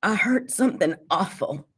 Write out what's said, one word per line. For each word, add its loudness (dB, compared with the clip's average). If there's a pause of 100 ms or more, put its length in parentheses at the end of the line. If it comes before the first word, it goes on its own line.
I 2
heard 0
something 2 (140)
awful. -2 (100)